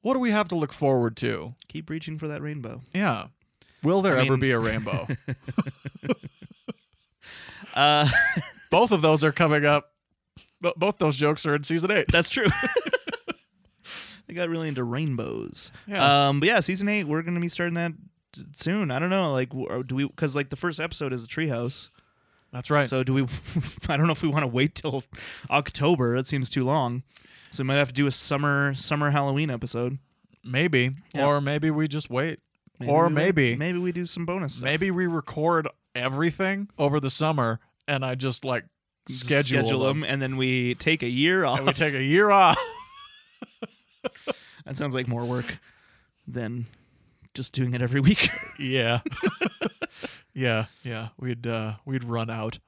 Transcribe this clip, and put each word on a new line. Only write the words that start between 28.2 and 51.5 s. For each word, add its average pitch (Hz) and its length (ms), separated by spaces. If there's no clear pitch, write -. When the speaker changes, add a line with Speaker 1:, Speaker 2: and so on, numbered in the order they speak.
Speaker 2:
summer 147 340
Halloween 143 400
episode. 123 480
Speaker 1:
Maybe, 131 480
Speaker 2:
Yeah. 143 140
Speaker 1:
or 143 140
maybe 147 320
we 151 160
just 147 200
wait, 135 300
Speaker 2:
Maybe 127 140
Speaker 1:
or 165 160
Speaker 2:
we, 156 60
like, - 0
Speaker 1:
maybe, 143 320
Speaker 2:
maybe 175 220
we 180 120
do 175 140
some 170 220
bonus 175 260
stuff. 123 120
Speaker 1:
maybe 156 280
we 180 160
record 160 580
everything 165 720
over 143 220
the 135 100
summer, 139 480
and 135 160
I 127 100
just, 127 300
like, 123 200
Speaker 2:
Just 127 160
Speaker 1:
schedule 143 180
Speaker 2:
schedule 131 160
Speaker 1:
them. 139 220
Speaker 2:
them, - 60
and 135 140
then 131 140
we 127 400
take 160 260
a 120 60
year 160 360
off. 131 140
Speaker 1:
And 135 80
we 165 60
take 151 220
a 131 100
year 190 260
off. 190 320
<laughs> 480 60
Speaker 2:
That 135 140
sounds 143 160
like 127 140
more 120 180
work 123 320
than 120 400
just 131 180
doing 123 220
it 123 80
every 127 180
week. 165 280
<laughs> - 140
Speaker 1:
Yeah. 123 460
<laughs> - 60
Yeah, 113 340
yeah. 113 240
We'd, 123 280
uh, 110 280